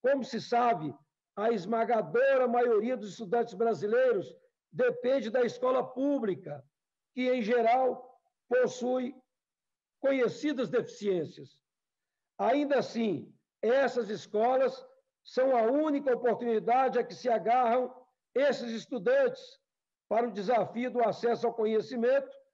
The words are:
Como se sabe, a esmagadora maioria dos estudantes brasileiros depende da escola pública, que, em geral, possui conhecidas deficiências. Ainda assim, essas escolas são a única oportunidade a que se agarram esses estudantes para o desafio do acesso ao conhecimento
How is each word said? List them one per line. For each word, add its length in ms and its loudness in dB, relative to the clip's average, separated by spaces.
Como 220 2
se 160 -6
sabe, 560 0
a 160 0
esmagadora 960 2
maioria 480 2
dos 160 -12
estudantes 420 -2
brasileiros 800 0
depende 580 0
da 140 0
escola 420 -2
pública, 800 -4
que, 160 -2
em 120 0
geral, 760 0
possui 680 0
conhecidas 720 0
deficiências. 920 -4
Ainda 400 2
assim, 520 -4
essas 480 2
escolas 760 0
são 320 0
a 80 4
única 520 2
oportunidade 840 2
a 60 0
que 100 -8
se 160 -4
agarram 640 2
esses 380 0
estudantes 880 -2
para 180 0
o 40 -6
desafio 580 -2
do 140 0
acesso 420 0
ao 80 0
conhecimento 800 0